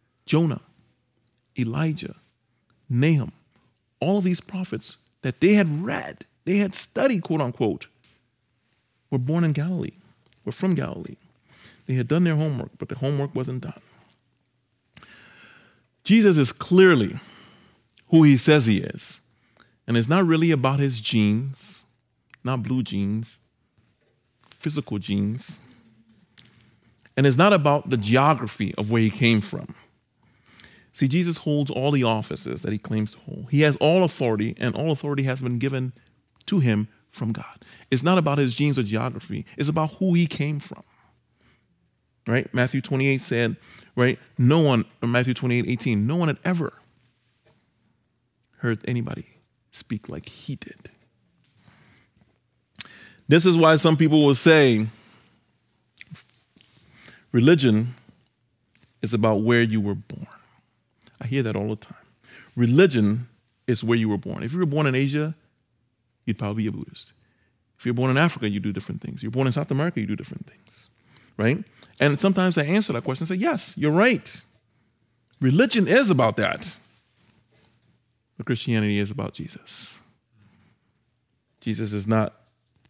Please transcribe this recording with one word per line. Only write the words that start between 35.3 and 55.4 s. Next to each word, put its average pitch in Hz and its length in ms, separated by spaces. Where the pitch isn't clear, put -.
been 123 180
given 131 340
to 196 120
him 107 280
from 110 220
God. - 320
It's 127 100
not 175 160
about 147 220
his 123 160
genes 143 240
or 123 40
geography. 110 640
It's 143 120
about 156 260
who 185 200
he 170 100
came 147 340
from. - 240
Right? 120 260
Matthew 127 300
twenty-eight 135 400
said, 117 360
right, 123 240
no 135 220
one, 131 260
or 117 60
Matthew 123 280
twenty-eight 123 320
eighteen, 113 400
no 151 80
one 175 140
had - 140
ever 170 300
heard 117 300
anybody - 400
speak - 380
like - 180
he - 280
did. - 340
This 165 180
is 180 100
why 160 200
some 160 220
people 151 280
will 139 100
say, 131 520